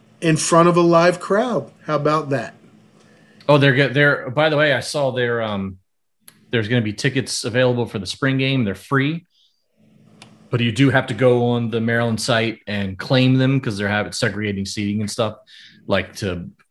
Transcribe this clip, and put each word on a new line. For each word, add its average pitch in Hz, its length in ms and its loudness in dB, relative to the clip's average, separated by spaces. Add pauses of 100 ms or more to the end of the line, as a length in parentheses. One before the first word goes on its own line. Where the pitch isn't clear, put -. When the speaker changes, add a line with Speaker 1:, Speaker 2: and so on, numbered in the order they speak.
(220)
Speaker 1:
in 160 160 2
front 170 320 4
of 175 80 4
a 175 40 4
live 170 380 4
crowd. 208 520 -2 (160)
How 151 80 -2
about 151 340 -2
that? 123 240 -6 (960)
Speaker 2:
Oh, 147 80 6
they're 139 160 6
good. 127 220 0
They're, 143 340 2
by 151 200 2
the 156 60 0
way, 151 160 2
I 123 100 0
saw 139 300 -4
their, 120 300 -2
um, 98 360 -6 (760)
there's 113 160 0
gonna 120 160 2
be 104 100 -4
tickets 123 500 -4
available 120 440 0
for 113 100 -8
the 95 80 -8
spring 135 320 -4
game. 131 260 -2
They're 98 120 -2
free, 139 500 -2 (1300)
but 123 100 0
you 117 100 0
do 135 200 4
have 131 160 2
to 123 80 -6
go 123 340 4
on 120 220 -2
the 113 100 -2
Maryland 117 400 0
site 113 460 -2
and 98 320 -6
claim 131 400 2
them 131 200 2
'cause 107 200 -6
they're 104 80 -2
having 104 240 -2
segregating 101 560 -4
seating 104 340 -4
and 104 80 -6
stuff, 107 280 -4 (500)
like, 95 300 -2
to, 90 340 -6 (200)